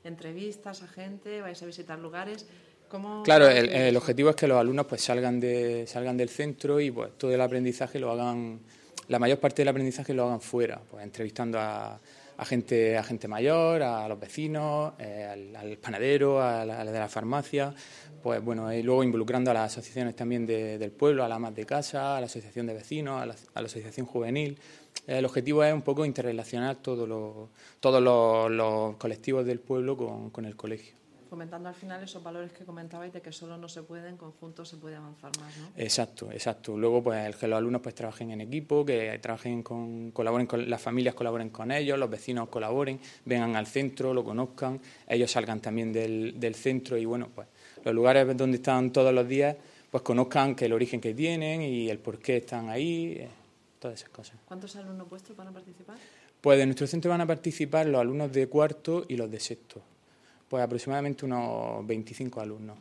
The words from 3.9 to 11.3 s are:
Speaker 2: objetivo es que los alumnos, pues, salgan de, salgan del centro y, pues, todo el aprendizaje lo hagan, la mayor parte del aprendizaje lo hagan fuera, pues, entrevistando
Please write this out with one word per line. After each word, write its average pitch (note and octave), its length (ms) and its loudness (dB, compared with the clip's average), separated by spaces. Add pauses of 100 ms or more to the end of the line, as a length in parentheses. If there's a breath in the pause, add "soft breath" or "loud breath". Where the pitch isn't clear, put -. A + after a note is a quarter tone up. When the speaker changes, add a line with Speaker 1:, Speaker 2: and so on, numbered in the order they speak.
Speaker 2:
objetivo C3+ 320 4
es D3+ 60 4
que D#3 120 2
los B2+ 120 6
alumnos, C3 260 2
pues, B2+ 160 -6
salgan B2 380 0
de, A#2+ 480 0
salgan B2 280 -4
del B2 140 2
centro D3 500 0
y, C#3+ 120 0
pues, A#2 260 -8
todo B2+ 160 2
el B2+ 80 4
aprendizaje B2+ 560 0
lo B2+ 140 -2
hagan, A#2+ 480 -4 (480 loud breath)
la A#2+ 100 0
mayor B2 220 4
parte C#3+ 240 2
del C3+ 60 4
aprendizaje C3 440 -2
lo B2+ 120 2
hagan A#2+ 160 -2
fuera, A#2+ 380 -2
pues, G#2+ 240 -16
entrevistando A2+ 560 -4